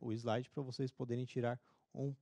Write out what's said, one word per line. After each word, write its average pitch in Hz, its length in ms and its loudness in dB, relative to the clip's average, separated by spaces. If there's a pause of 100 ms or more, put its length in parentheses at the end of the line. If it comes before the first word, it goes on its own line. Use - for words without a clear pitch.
o 117 120 -2
slide 117 380 2
pra 147 120 -4
vocês 127 280 -2
poderem 123 340 -2
tirar 120 360 0 (340)
um 135 280 -2